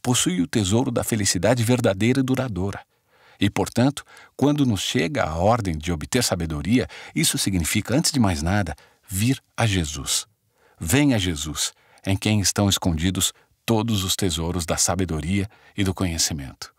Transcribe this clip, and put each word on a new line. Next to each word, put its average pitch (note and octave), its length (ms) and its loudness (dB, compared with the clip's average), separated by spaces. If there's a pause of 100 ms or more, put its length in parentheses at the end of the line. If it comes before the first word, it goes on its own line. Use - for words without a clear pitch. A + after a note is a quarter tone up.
possui E3+ 400 0
o D#3+ 60 0
tesouro A2+ 420 0
da A#2+ 140 0
felicidade A2+ 600 0
verdadeira A#2 580 2
e - 20 0
duradoura. A#2+ 600 -4 (560)
E, G2+ 80 2
portanto, A#2 560 0 (320)
quando D3 300 2
nos A2 160 0
chega C3+ 440 -2
a D#2+ 100 -4
ordem F#2+ 420 2
de D#2 140 -4
obter E2+ 320 0
sabedoria, E2+ 640 0 (260)
isso D#3+ 240 0
significa, G2 560 0
antes D3 180 2
de C3+ 80 0
mais F#2 220 2
nada, F2 340 0 (320)
vir A2+ 320 0 (160)
a A#2 120 0
Jesus. D2+ 580 -2 (540)
Vem C3+ 340 2
a A2+ 60 2
Jesus, D2+ 520 -4 (320)
em F#2+ 140 0
quem G#2+ 220 2
estão G2+ 280 2
escondidos F#2 640 0 (320)
todos A2 400 0
os F#2 120 -2
tesouros E2+ 500 -2
da - 100 -2
sabedoria F2+ 720 -2 (300)
e G2+ 60 0
do F#2 100 0
conhecimento. E2 840 -4